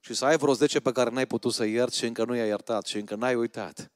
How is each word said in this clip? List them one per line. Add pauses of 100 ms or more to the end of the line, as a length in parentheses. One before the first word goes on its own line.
și
să
ai
vreo
zece
pe
care
n-ai
putut
să
ierți
și
încă
nu
i-ai
iertat
și
încă
n-ai
uitat.